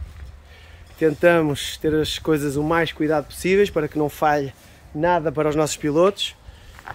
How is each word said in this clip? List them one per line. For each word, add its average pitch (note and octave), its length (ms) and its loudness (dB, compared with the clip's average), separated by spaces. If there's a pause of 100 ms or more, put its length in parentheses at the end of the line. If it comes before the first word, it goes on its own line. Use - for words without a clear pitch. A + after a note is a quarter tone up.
(960)
tentamos D#3+ 800 2
ter D#3 180 0
as D3+ 240 -2
coisas D3 360 -2
o D3 80 0
mais D#3+ 280 0
cuidado D3+ 340 -2
possíveis F#3+ 440 0
para D3+ 180 -2
que - 100 -6
não D3 120 0
falhe D3 440 0 (400)
nada D#3+ 380 0
para D3+ 180 0
os D3 60 -2
nossos D3+ 220 0
pilotos. E3 580 0 (600)